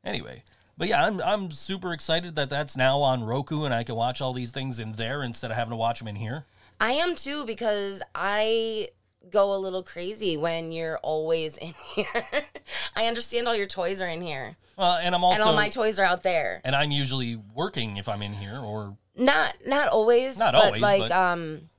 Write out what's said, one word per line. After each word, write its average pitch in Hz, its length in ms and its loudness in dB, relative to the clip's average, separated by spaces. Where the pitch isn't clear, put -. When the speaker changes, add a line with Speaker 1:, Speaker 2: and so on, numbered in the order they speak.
Speaker 1:
Anyway, 65 380 -8
but 170 120 -2
yeah, 165 180 4
I'm, 202 140 -2
I'm 190 300 -2
super 180 420 -6
excited 165 440 -2
that 139 140 -2
that's 143 260 -4
now 131 240 6
on 131 240 2
Roku 139 400 -2
and 139 100 0
I 117 100 0
can 117 120 -6
watch 120 240 -2
all 131 120 -2
these 123 200 -6
things 131 260 -6
in 110 140 -8
there 113 300 -4
instead 120 280 -6
of 110 60 -4
having 117 140 -2
to 117 60 -6
watch 113 260 0
'em 113 60 -8
in 104 80 -8
here. 113 280 -6
Speaker 2:
I 220 120 4
am 330 240 0
too, 294 280 -6
because 208 580 -2
I 220 760 0
go 196 240 6
a 196 40 0
little 185 240 -4
crazy 185 540 -4
when 165 340 -2
you're 165 280 -6
always 156 580 -2
in 165 180 -14
<laughs> - 120 -14
here. 208 100 0
I 226 120 2
understand 233 420 -2
all 233 80 2
your 202 100 0
toys 190 340 -2
are 190 60 -2
in 165 140 -6
here. 147 360 -8
Speaker 1:
Well, 180 140 4
and 180 120 2
I'm 180 100 2
also 185 160 6
Speaker 2:
And 214 80 6
all 214 80 6
my 208 140 4
toys 220 280 0
are 196 60 6
out 180 180 2
there. 139 420 0
Speaker 1:
And 131 120 2
I'm 147 160 2
usually 131 420 0
working 113 640 -4
if 98 120 -6
I'm 104 140 -4
in 104 120 -6
here, 104 260 -8
or 104 360 -8
Speaker 2:
Not, 277 400 2
not 277 220 2
always, 240 500 4
Speaker 1:
Not 220 160 4
Speaker 2:
but - 120 10
Speaker 1:
always, - 160 2
Speaker 2:
like, 202 180 6
Speaker 1:
but - 100 -2
Speaker 2:
um 170 580 0